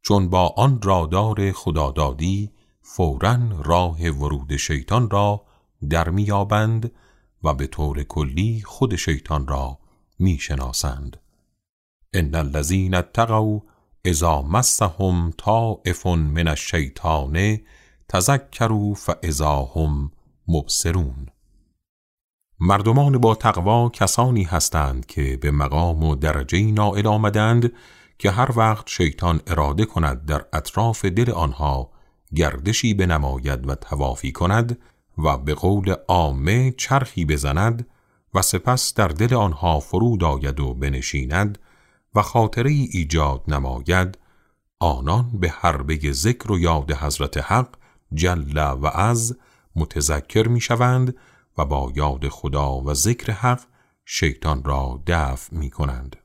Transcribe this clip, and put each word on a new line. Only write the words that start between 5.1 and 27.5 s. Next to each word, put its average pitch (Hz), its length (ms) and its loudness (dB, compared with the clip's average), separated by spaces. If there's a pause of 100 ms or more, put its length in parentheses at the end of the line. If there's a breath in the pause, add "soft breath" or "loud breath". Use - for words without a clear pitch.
را 104 320 0 (480 soft breath)
در 82 200 0
می‌یابند 107 840 0 (500 soft breath)
و 76 120 0
به 67 120 -4
طور 71 360 -4
کلی 87 640 -2
خود - 300 -2
شیطان 73 500 -2
را 67 320 -6 (400)
می‌شناسند. 69 1040 -2 (920)
ان 80 220 0
الذین 80 600 0
اتقوا 107 680 0 (440 soft breath)
اذا 82 380 2
مسهم 90 960 0
طایف 110 680 -2
من 82 420 2
الشیطان 80 1080 -2 (500 soft breath)
تذکروا 104 840 0
فاذا 76 680 -2 (120)
هم 73 360 0 (360)
مبصرون. 73 760 -2 (1300)
مردمان 113 580 4
با 113 160 6
تقوا 110 540 2
کسانی 117 560 2
هستند 76 640 -2
که 65 360 -2
به 73 80 2
مقام 78 540 2
و 78 100 2
درجه‌ای 78 580 0
نائل 104 340 2
آمدند 107 680 4 (460 loud breath)